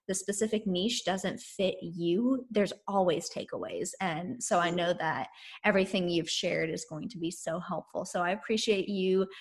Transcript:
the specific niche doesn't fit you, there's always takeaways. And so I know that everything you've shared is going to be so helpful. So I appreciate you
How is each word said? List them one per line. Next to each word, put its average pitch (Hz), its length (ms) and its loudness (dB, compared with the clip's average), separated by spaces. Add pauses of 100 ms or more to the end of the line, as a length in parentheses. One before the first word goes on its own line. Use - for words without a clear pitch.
the 190 60 0
specific 214 540 0
niche 190 360 0
doesn't 185 360 -2
fit - 420 -2
you, 180 720 2
there's 208 200 4 (160)
always 180 400 2
takeaways. - 640 -6 (120)
And 175 420 -4
so 185 160 4
I 170 100 4
know 175 240 2
that 151 360 -2 (340)
everything 190 440 4
you've 170 220 0
shared 165 400 0
is 175 180 -6
going 151 220 -8
to - 80 -10
be 165 140 -4
so 170 280 -6
helpful. - 460 -6
So 185 160 -2
I 175 80 2
appreciate 208 580 2
you 190 380 2 (160)